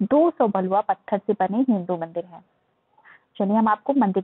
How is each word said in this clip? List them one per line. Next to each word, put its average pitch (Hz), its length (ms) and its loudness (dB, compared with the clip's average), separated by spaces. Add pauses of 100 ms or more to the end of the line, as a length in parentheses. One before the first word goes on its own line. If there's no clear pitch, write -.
दो 302 280 2
सौ 254 180 0
बलुआ 190 320 0
पत्थर - 380 -4
से 214 140 -4
बने 208 400 0
हिंदू 180 240 -2
मंदिर 165 280 -8
है। 175 200 -20 (920)
चलिए 202 180 0
हम 226 120 4
आपको 214 240 -2
मंदिर 202 320 2